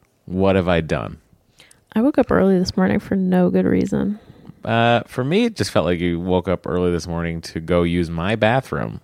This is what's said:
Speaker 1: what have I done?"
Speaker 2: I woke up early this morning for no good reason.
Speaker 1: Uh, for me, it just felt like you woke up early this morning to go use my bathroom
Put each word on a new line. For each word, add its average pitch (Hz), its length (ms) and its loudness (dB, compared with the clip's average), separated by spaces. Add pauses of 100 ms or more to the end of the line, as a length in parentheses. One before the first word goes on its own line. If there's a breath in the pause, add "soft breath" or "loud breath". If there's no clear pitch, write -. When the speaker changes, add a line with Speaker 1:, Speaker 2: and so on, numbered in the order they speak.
(260)
Speaker 1:
what 95 280 2
have 90 140 2
I 85 120 4
done?" 71 380 -4 (760 soft breath)
Speaker 2:
I 220 100 0
woke 294 160 0
up - 120 2
early 190 260 4
this 180 200 -2
morning 196 240 2
for - 160 -4
no 180 340 2
good 185 160 0
reason. - 540 -2 (440 loud breath)
Speaker 1:
Uh, 117 440 2
for 127 160 -6
me, 196 220 0
it 226 100 -6
just - 160 -4
felt 82 140 2
like 87 120 0
you 85 220 -2
woke 90 260 0
up 87 220 -4
early 90 240 0
this 85 160 -4
morning 82 320 -4
to - 180 -10
go 87 240 2
use 85 280 0
my 87 260 -4
bathroom 107 680 -2